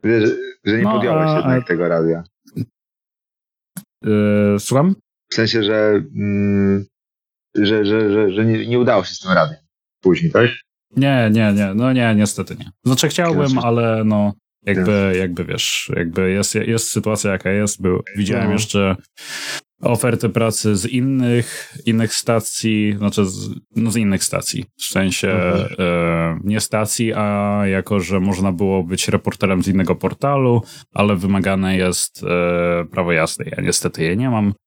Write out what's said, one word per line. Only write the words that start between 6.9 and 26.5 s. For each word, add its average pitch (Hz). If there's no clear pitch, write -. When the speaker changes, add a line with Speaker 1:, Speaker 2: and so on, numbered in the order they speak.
Speaker 1:
że, 107
że, 107
że, 104
że 107
nie, 110
nie 120
udało 110
się -
z -
tym 92
radiem 80
później, 82
tak? 117
Speaker 2:
Nie, 131
nie, 107
nie, 101
no 127
nie, 117
niestety 104
nie. -
Znaczy 131
chciałbym, 160
Speaker 1:
Jasne. 131
Speaker 2:
ale 117
no, 104
jakby, 92
Speaker 1:
Jasne. 98
Speaker 2:
jakby 87
wiesz, -
jakby 92
jest, 98
jest 110
sytuacja 107
jaka 92
jest, 101
był, 90
widziałem 101
Speaker 1:
No. 98
Speaker 2:
jeszcze 101
oferty 117
pracy 110
z 95
innych, 123
innych 113
stacji, 107
znaczy 101
z, 98
no 113
z 104
innych 101
stacji, -
w -
sensie, 95
Speaker 1:
Mhm. 90
Speaker 2:
e, 85
nie 107